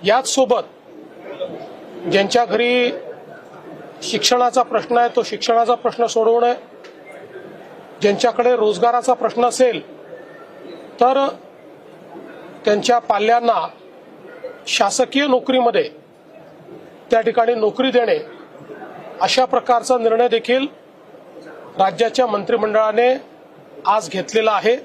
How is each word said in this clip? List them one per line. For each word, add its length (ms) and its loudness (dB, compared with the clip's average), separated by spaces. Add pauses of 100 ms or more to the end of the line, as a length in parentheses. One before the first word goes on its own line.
याच 240 2
सोबत 1800 -6
ज्यांच्या 340 2
घरी 460 0 (1120)
शिक्षणाचा 580 2
प्रश्न 360 0
आहे, 180 4
तो 80 0
शिक्षणाचा 520 0
प्रश्न 300 -2
सोडवणं, 480 2 (1500)
ज्यांच्याकडे 540 2
रोजगाराचा 580 2
प्रश्न 320 0
असेल, 360 2 (1200)
तर 240 4 (1400)
त्यांच्या 340 2
पाल्यांना 680 2 (1000)
शासकीय 600 0
नोकरीमध्ये 640 2 (1200)
त्या 100 4
ठिकाणी 340 2
नोकरी 360 0
देणे, 260 2 (1040)
अशा 240 2
प्रकारचा 520 0
निर्णय 300 2
देखील 400 0 (1120)
राज्याच्या 480 2
मंत्रिमंडळाने 840 2 (720)
आज 240 0
घेतलेला 420 0
आहे. 340 2